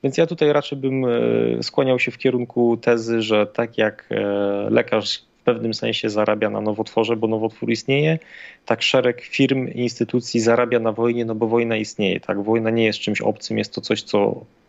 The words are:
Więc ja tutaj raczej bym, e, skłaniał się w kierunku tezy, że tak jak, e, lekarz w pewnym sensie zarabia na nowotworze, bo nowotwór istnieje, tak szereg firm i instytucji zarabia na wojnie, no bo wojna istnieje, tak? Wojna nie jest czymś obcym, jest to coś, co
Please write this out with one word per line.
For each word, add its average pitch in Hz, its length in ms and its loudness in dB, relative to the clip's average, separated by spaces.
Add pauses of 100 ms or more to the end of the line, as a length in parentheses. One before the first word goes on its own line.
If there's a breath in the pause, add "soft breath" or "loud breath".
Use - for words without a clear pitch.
Więc 135 140 -2
ja 165 100 4
tutaj 156 260 2
raczej 143 240 -2
bym, 131 280 -2
e, 117 580 0
skłaniał 131 360 0
się 120 120 0
w - 60 -16
kierunku 120 600 2
tezy, 117 440 0
że 107 260 2
tak 117 300 -4
jak, 107 340 0
e, 101 580 0
lekarz 110 480 0 (240)
w - 20 -20
pewnym 117 300 0
sensie 110 360 -4
zarabia 107 400 0
na 104 120 -4
nowotworze, 107 540 -2
bo 113 120 -2
nowotwór 110 440 -4
istnieje, 147 480 0 (460 loud breath)
tak - 160 -2
szereg 123 400 2
firm 135 460 0
i 117 120 -8
instytucji 120 600 -2
zarabia 117 400 4
na 113 120 0
wojnie, 117 340 0
no 113 100 -4
bo 113 120 0
wojna 113 300 0
istnieje, 101 420 -2
tak? 101 240 -4
Wojna 113 260 2
nie 113 160 2
jest 107 140 0
czymś 107 220 -4
obcym, - 360 -2
jest 107 160 -4
to - 80 -6
coś, - 220 -4
co 104 420 0 (240)